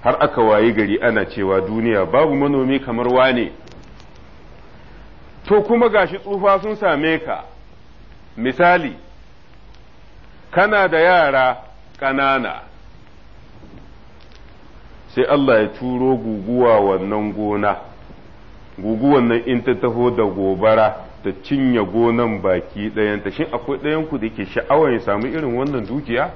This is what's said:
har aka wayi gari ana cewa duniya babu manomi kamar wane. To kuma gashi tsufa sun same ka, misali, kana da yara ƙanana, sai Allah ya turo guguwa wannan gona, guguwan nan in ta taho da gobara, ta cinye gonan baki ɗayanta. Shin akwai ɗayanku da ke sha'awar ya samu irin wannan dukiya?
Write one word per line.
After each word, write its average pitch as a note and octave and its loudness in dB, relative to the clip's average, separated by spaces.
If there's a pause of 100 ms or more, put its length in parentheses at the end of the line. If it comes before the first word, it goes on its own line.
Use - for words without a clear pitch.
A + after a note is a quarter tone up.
har B2+ 2
aka C#3+ 0
wayi G#2+ 4
gari G#2 0
ana A2 2
cewa F#2+ 0
duniya G#2+ 0
babu C#3+ 2
manomi C#3 0
kamar A#2+ -4
wane. B2 2 (1900)
To G#3 4
kuma A#3 2
gashi G3 0
tsufa G3 0
sun G#3+ -6
same D#3+ 0
ka, A#2 -8 (920)
misali, D3 0 (1600)
kana G3 2
da D#3+ 0
yara C#3+ 4 (420)
ƙanana, C3+ -2 (2500)
sai B2 2
Allah C3+ 4
ya G#2 0
turo B2+ -2
guguwa A2+ 2
wannan G2+ -2
gona, G#2 -2 (1000)
guguwan A#2+ 2
nan A2+ 0
in B2 -2
ta B2+ 0
taho A#2+ 0
da A#2+ -2
gobara, G2+ 0 (200)
ta G2 -4 (120)
cinye B2+ 0
gonan A2+ 0
baki G2+ -4
ɗayanta. G#2 -2
Shin D#3+ -6
akwai B2 -6
ɗayanku D#3 -6
da A2+ -6
ke G#2+ -10
sha'awar C#3 0
ya A2+ -2
samu G#2 -4
irin C#3 -4
wannan C3 -4
dukiya? B2+ -4